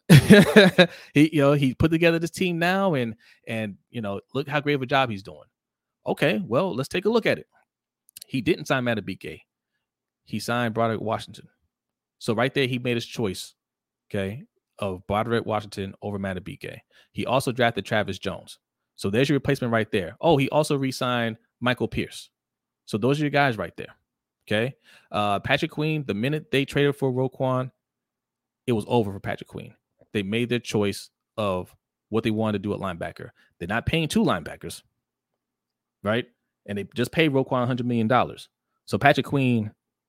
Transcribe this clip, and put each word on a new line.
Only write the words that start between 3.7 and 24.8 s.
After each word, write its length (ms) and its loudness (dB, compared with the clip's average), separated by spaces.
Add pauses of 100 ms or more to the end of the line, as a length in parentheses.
you 140 -10
know, 180 -6 (140)
look 120 -4
how 140 -2
great 140 0
of 80 -2
a 40 -4
job 220 2
he's 140 -8
doing. 260 -20 (580)
Okay, 380 0
well, 300 -2
let's 160 -6
take 160 -4
a 40 4
look 140 0
at 140 0
it. 80 -18 (800)
He 140 -4
didn't 240 -2
sign 200 0
Madubuike. 560 -6 (840)
He 160 -8
signed 320 -2
Broderick 300 -2
Washington. 460 -8 (720)
So 160 -4
right 200 0
there, 120 0
he 120 -4
made 180 -2
his 80 -4
choice, 500 -6 (540)
okay, 360 -6 (340)
of 280 -6
Broderick 380 0
Washington 560 -6
over 180 -8
Madubuike. 600 -10 (320)
He 160 -6
also 260 0
drafted 320 0
Travis 340 -2
Jones. 400 -10 (380)
So 140 -4
there's 180 2
your 80 2
replacement 360 -2
right 180 0
there. 300 -2
Oh, 180 4
he 100 0
also 280 0
re-signed 600 -2 (240)
Michael 280 0
Pierce. 420 -8 (560)
So 100 -4
those 220 2
are 60 -2
your 60 -2
guys 280 2
right 180 -8
there, 180 -14 (520)
okay? 300 -2 (340)